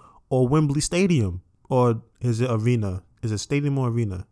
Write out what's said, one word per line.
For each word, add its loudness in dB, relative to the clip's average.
or 2
Wembley 2
Stadium. 0
Or 2
is -2
it 0
arena? 0
Is -4
it -2
stadium -2
or 0
arena? -4